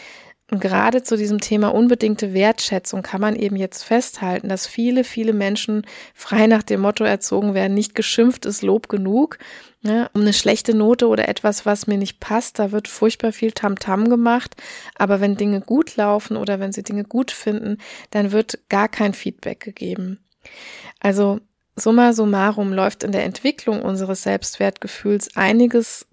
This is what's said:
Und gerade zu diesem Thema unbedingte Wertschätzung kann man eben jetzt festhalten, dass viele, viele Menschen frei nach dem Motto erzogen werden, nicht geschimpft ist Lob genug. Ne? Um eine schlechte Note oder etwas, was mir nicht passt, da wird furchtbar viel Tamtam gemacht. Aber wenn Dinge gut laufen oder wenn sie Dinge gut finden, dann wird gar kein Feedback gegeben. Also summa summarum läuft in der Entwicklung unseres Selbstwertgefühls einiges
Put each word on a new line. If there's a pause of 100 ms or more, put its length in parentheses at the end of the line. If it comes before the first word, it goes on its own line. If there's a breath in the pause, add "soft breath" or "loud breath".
(520 loud breath)
Und
gerade
zu
diesem
Thema
unbedingte
Wertschätzung
kann
man
eben
jetzt
festhalten,
dass
viele,
viele
Menschen (260 loud breath)
frei
nach
dem
Motto
erzogen
werden,
nicht
geschimpft
ist
Lob
genug. (440 loud breath)
Ne?
Um
eine
schlechte
Note
oder
etwas,
was
mir
nicht
passt,
da
wird
furchtbar
viel
Tamtam
gemacht. (380 loud breath)
Aber
wenn
Dinge
gut
laufen
oder
wenn
sie
Dinge
gut
finden, (320 loud breath)
dann
wird
gar
kein
Feedback
gegeben. (800 loud breath)
Also (380)
summa
summarum
läuft
in
der
Entwicklung
unseres
Selbstwertgefühls
einiges